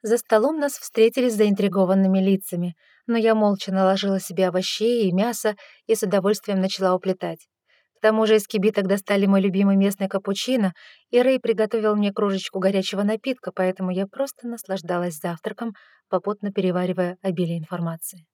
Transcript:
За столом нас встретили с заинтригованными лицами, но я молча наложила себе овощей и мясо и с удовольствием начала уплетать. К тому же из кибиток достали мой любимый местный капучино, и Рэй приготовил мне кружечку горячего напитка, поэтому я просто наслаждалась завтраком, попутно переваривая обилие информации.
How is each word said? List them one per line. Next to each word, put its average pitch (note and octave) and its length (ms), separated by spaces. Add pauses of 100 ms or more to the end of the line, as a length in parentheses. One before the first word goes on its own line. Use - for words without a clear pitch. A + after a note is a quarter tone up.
За A3+ 160
столом A#3+ 420
нас C#4+ 200
встретили A#3 500
с A3 60
заинтригованными G3 800
лицами, F#3+ 580 (300)
но A#3 100
я A3+ 200
молча G3+ 360
наложила F#3+ 480
себе F#3 280
овощей G#3 600
и F3 60
мясо G#3+ 420 (300)
и A3+ 80
с G#3+ 80
удовольствием G3 580
начала F#3+ 360
уплетать. F3+ 520 (480)
К - 60
тому A3 240
же G#3+ 120
из G#3 100
кибиток G#3 400
достали G3 400
мой G3 120
любимый G3 360
местный G3 340
капучино, G3 640 (380)
и A#3+ 100
Рэй C4 180
приготовил G#3+ 560
мне G#3 160
кружечку G3 460
горячего F#3+ 460
напитка, A3 500
поэтому F#3 380
я F#3+ 160
просто C4+ 400
наслаждалась F3 720
завтраком, G3 540 (360)
попутно G3+ 420
переваривая F3+ 680
обилие E3+ 380
информации. E3 760